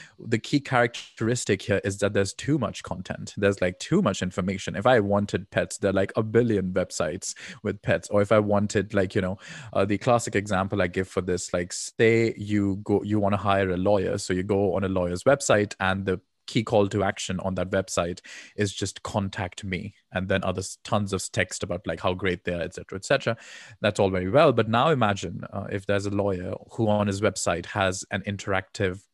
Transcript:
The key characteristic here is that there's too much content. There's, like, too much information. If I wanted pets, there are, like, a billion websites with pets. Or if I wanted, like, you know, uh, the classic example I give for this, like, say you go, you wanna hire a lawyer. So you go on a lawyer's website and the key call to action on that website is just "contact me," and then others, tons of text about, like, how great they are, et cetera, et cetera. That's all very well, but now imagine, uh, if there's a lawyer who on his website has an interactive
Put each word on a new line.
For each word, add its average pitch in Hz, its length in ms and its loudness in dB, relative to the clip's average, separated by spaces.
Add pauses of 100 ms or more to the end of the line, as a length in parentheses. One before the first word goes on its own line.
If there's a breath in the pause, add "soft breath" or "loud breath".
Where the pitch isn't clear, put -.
(180 loud breath)
The 113 220 -4
key 147 200 0
characteristic 120 1000 0
here 98 220 2
is 101 160 -4
that 101 140 0
there's 98 200 2
too 147 240 -2
much 107 240 -4
content. - 560 -10
There's, 101 240 2
like, 90 160 -2
too 190 240 2
much 101 220 0
information. 92 520 -4
If 101 120 0
I 127 120 8
wanted 101 520 0
pets, - 260 -2
there 98 140 0
are, - 100 0
like, 98 140 -2
a 117 80 2
billion 107 500 2
websites 90 640 -4 (260 loud breath)
with 101 220 -4
pets. 87 260 0
Or 104 140 4
if - 80 0
I 110 80 6
wanted, 104 560 0
like, 95 180 2
you 104 80 0
know, 92 160 -2 (360 loud breath)
uh, 98 120 2
the 101 140 0
classic 120 360 2
example 98 460 0
I 90 60 2
give 92 200 -2
for - 140 -4
this, 90 320 -4
like, 90 180 -2
say 113 640 2
you 104 280 0 (200)
go, 104 200 2
you 104 160 0
wanna 101 160 2
hire 98 360 2
a 90 60 0
lawyer. 95 400 2
So 101 160 -4
you 92 100 0
go 98 320 2
on 98 100 0
a - 20 0
lawyer's 90 380 -2
website 110 560 2
and 95 240 0
the 92 160 0 (240)
key - 180 0
call 104 260 4
to 98 140 0
action 95 360 -2
on 92 160 -4
that 92 160 -4
website 92 480 -2 (380 loud breath)
is 104 160 0
just - 300 -6
"contact 98 600 -4
me," 95 300 -6 (180)
and 92 160 -4
then 95 160 0
others, 92 400 -4
tons 101 300 -2
of - 180 -4
text - 320 -4
about, 92 240 -6
like, 85 140 -6
how 92 120 0
great 92 300 -4
they 90 100 -4
are, 85 80 -4
et 82 120 -8
cetera, - 240 -12
et 98 80 -12
cetera. 135 320 0 (420 loud breath)
That's 107 200 2
all 101 100 4
very 92 200 -2
well, 143 220 6
but 117 160 2
now 117 220 2
imagine, 101 640 0
uh, 101 180 -8
if 101 140 -6
there's 101 200 0
a 101 40 -2
lawyer 98 440 -2 (180)
who 113 180 0
on 104 180 4
his 98 140 -2
website 92 460 0
has 95 440 0
an 98 160 -4
interactive 98 760 -2 (120)